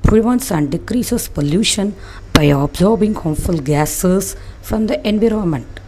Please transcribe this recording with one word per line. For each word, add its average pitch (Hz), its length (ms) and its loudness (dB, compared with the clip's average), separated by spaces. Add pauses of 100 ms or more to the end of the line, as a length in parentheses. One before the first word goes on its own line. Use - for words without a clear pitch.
prevents 226 480 4
and 147 180 0
decreases - 560 -2
pollution 190 680 0 (360)
by 151 120 4
absorbing 175 720 2
harmful 160 420 -2
gases 151 760 0 (260)
from 220 240 -2
the 294 220 -2
environment. 208 800 0